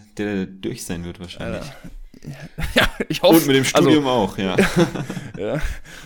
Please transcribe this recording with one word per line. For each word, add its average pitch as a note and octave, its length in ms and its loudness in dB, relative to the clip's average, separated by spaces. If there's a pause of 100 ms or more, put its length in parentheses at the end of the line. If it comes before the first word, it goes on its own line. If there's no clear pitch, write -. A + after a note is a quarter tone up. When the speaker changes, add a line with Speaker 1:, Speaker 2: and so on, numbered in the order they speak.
(180)
Speaker 1:
der G#2 280 -2
durch A2+ 400 -10
sein E2+ 180 -8
wird F2 160 -12
wahrscheinlich. F2 420 -10
Speaker 2:
Alter. - 140 -14 (460)
<laughs> - 540 -10
Ja, G#3+ 140 4 (200)
ich D3+ 120 -6
hoffe. F3 160 8
Speaker 1:
Und C#3+ 100 6
mit C3+ 100 4
dem C3 80 4
Studium D3 420 4
Speaker 2:
Also, - 20 2
Speaker 1:
auch, A2 280 2
ja. F#2+ 180 -2 (420)
Speaker 2:
<laughs> - 400 -10
ja. A2 240 -4 (440)